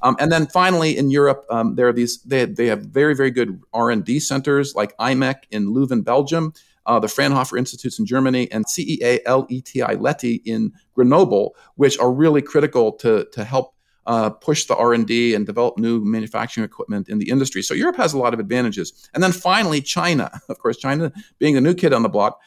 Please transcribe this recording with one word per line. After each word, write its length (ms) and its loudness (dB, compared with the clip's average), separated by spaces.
Um, 180 2
and 120 2
then 160 2
finally 500 2
in 140 0
Europe, 380 2
um, 260 -2
there 120 4
are 60 4
these, 300 -2
they, 220 0
they 220 0
have 180 0
very, 300 2
very 160 2
good 300 -2
R 180 0
and 120 0
D 160 -2
centers 560 -2
like 220 -4
imec 540 -2
in 220 -2
Leuven, 300 0
Belgium, 500 0
uh, 140 2
the 100 0
Fraunhofer 480 0
Institutes 420 -6
in 60 -2
Germany, 460 0
and 160 -4
C 160 -4
E 100 -4
A 220 2
L 240 2
E 120 -8
T 200 -6
I 140 -2
LETI 400 -2
in 260 -4
Grenoble, 640 4
which 240 2
are 120 2
really 300 2
critical 520 2
to, 400 0
to 100 -8
help, 320 -4
uh, 260 0
push 340 -4
the 100 0
R 180 2
and 120 2
D 300 0
and 100 -2
develop 320 -2
new 260 0
manufacturing 640 -4
equipment 440 -8
in 100 -2
the 100 -4
industry. 320 0
So 140 -4
Europe 220 -2
has 160 0
a 40 -2
lot 160 2
of 60 -2
advantages. 760 -4
And 80 -2
then 100 4
finally, 500 0
China. 500 -2
<laughs> 60 -14
Of 80 -10
course, 200 -2
China 340 -4
being 160 2
the 80 4
new 140 4
kid 180 2
on 80 2
the 80 0
block, 380 -2